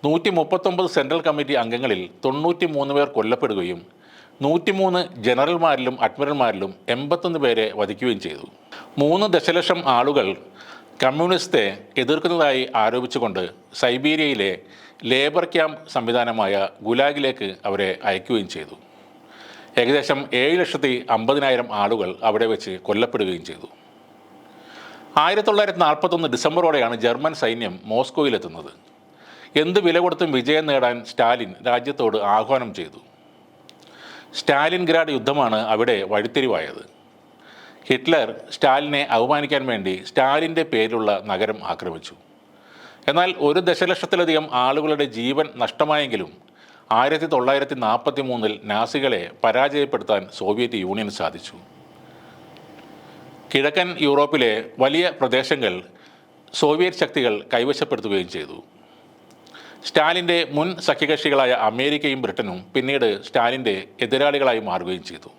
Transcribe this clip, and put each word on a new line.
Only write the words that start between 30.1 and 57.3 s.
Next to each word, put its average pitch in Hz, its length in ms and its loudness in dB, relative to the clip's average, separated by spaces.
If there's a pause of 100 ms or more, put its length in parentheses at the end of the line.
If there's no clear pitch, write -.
വിജയം 151 320 0
നേടാൻ 127 260 2 (160)
സ്റ്റാലിൻ 117 400 0 (160)
രാജ്യത്തോട് 123 500 0 (180)
ആഹ്വാനം 123 440 0
ചെയ്തു. 80 200 -12 (1400)
സ്റ്റാലിൻഗ്രാഡ് 160 800 2
യുദ്ധമാണ് 120 420 2 (140)
അവിടെ 113 240 2 (160)
വഴിത്തിരിവായത്. 107 720 -2 (1040)
ഹിറ്റ്ലർ 131 400 2 (260)
സ്റ്റാലിനെ 143 460 2 (140)
അപമാനിക്കാൻ 131 560 2
വേണ്ടി 95 240 -2 (140)
സ്റ്റാലിൻ്റെ 156 540 2 (100)
പേരിലുള്ള 113 380 0 (200)
നഗരം 107 280 -2 (140)
ആക്രമിച്ചു. 82 420 -10 (960)
എന്നാൽ 175 180 2 (180)
ഒരു 147 120 4 (100)
ദശലക്ഷത്തിലധികം 175 760 0 (200)
ആളുകളുടെ 147 400 0 (120)
ജീവൻ 139 300 -2 (160)
നഷ്ടമായെങ്കിലും 131 680 -2 (680)
ആയിരത്തി 151 320 2
തൊള്ളായിരത്തി 139 440 2 (100)
നാൽപത്തി 135 420 0
മൂന്നിൽ 113 260 -2 (180)
നാസികളെ 117 520 0 (200)
പരാജയപ്പെടുത്താൻ 131 800 0 (160)
സോവിയറ്റ് 107 460 -2
യൂണിയൻ 101 340 -4
സാധിച്ചു. - 380 -8 (2000)
കിഴക്കൻ 151 380 0 (160)
യൂറോപ്പിലെ 143 480 4 (300)
വലിയ 156 220 2 (140)
പ്രദേശങ്ങൾ 127 540 0 (880)
സോവിയറ്റ് 170 400 2
ശക്തികൾ 127 320 0 (200)